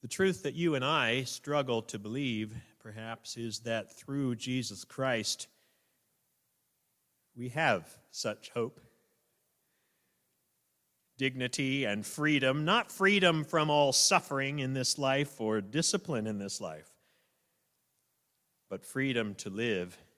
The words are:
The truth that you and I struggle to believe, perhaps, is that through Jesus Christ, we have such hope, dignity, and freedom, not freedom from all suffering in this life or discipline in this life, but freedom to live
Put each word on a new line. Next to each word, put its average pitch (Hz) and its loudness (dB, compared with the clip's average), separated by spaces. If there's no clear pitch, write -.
The 120 -12
truth 185 0
that 139 -4
you 165 2
and 131 0
I 131 2
struggle 127 0
to - -10
believe, 110 -4
perhaps, 113 -12
is 117 -6
that 113 -4
through 139 -2
Jesus 117 -4
Christ, 127 -2
we 123 -8
have 120 2
such - -6
hope, 120 -4
dignity, 131 -2
and 104 -2
freedom, 147 2
not 208 2
freedom 185 4
from 156 2
all 147 6
suffering 139 2
in 131 -2
this 127 0
life 143 0
or 110 0
discipline 131 -2
in 107 -4
this 98 -8
life, 78 -10
but 95 -8
freedom 120 -2
to 98 -10
live 98 -2